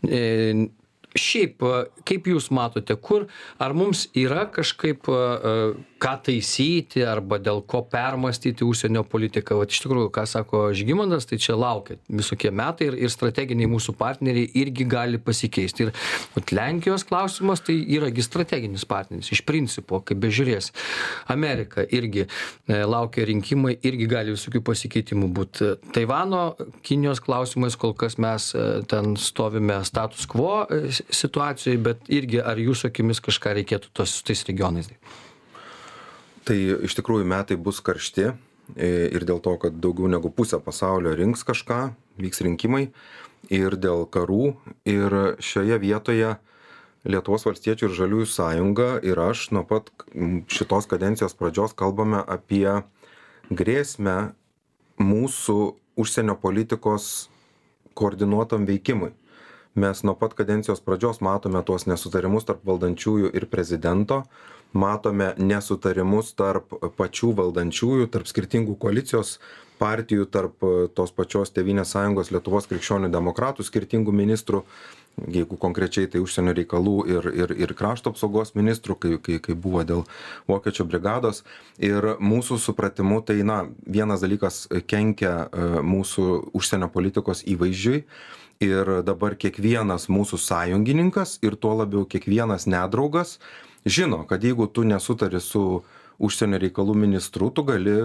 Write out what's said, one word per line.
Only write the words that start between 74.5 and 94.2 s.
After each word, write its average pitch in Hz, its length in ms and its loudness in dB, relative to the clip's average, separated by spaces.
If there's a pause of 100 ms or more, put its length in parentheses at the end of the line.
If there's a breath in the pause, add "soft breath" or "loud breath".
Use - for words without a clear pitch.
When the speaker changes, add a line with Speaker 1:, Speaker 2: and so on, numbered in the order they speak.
Speaker 2:
jeigu 87 280 -2
konkrečiai, 92 480 0
tai - 120 -2
užsienio 90 360 0
reikalų 87 400 2 (120)
ir, 87 240 2
ir, 87 200 0 (120)
ir 87 120 -2
krašto 117 360 -2
apsaugos 107 440 -2
ministrų, 107 440 0
kai, 85 200 0
kai, 82 200 -4
kai 85 160 -4
buvo 87 280 0
dėl 82 220 0 (420 loud breath)
vokiečių 98 400 0
brigados. 104 560 -2 (360 loud breath)
Ir 104 400 2
mūsų 113 400 2
supratimu, 101 640 0
tai, 104 200 2
na, 104 220 0 (180)
vienas 101 400 0
dalykas 98 420 -2 (220)
kenkia, 104 480 0 (120)
e, 87 220 -2 (140)
mūsų 95 420 0 (300)
užsienio 95 360 0
politikos 92 520 -2
įvaizdžiui. 92 600 0 (600 loud breath)
Ir 95 260 2 (140)
dabar 101 320 0
kiekvienas 104 720 0
mūsų 98 320 2
sąjungininkas 131 1040 2
ir 107 160 2
tuo 110 160 2
labiau 101 320 0
kiekvienas 104 640 0
nedraugas 131 640 0 (520 loud breath)
žino, 107 380 0